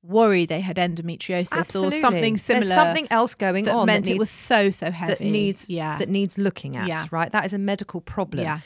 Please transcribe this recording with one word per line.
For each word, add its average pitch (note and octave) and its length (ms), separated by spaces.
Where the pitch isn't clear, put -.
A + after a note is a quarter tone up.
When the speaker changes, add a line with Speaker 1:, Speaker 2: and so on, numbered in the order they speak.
Speaker 1:
worry G3 400
they D#3+ 140
had F#3 160
endometriosis F3 760
Speaker 2:
Absolutely. F#3+ 460
Speaker 1:
or - 20
something A3 320
Speaker 2:
There's G#3 80
Speaker 1:
similar G#3 340
Speaker 2:
something G3+ 340
else A#3 260
going F#3+ 280
Speaker 1:
that A3 100
Speaker 2:
on G#3+ 120
Speaker 1:
meant G#3 180
Speaker 2:
that G3 80
Speaker 1:
it G3 80
was G#3+ 80
Speaker 2:
needs, - 100
Speaker 1:
so, G3 320
so F3 220
heavy. E3+ 220
Speaker 2:
that - 80
needs, G3+ 480
Speaker 1:
Yeah. D#3 280
Speaker 2:
that - 120
needs G3 280
looking F#3 380
at, F3 140
Speaker 1:
Yeah. D#3+ 200
Speaker 2:
right? E3 220
That G#3+ 140
is F#3+ 80
a G#3 40
medical G3 440
problem. - 420
Speaker 1:
Yeah. D#3 220